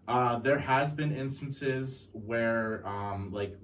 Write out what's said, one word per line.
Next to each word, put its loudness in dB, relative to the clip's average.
Uh, 4
there 4
has 2
been 0
instances -4
where, 0
um, -4
like, -4